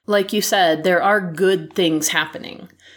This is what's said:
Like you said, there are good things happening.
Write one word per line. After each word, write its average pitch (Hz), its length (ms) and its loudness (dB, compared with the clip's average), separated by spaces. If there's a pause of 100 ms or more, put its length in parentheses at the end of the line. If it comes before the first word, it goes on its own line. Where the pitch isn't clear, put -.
Like 202 260 0
you 208 100 0
said, 165 420 2
there 180 180 2
are 202 180 2
good 175 540 -2
things 160 340 0
happening. - 600 -6 (280)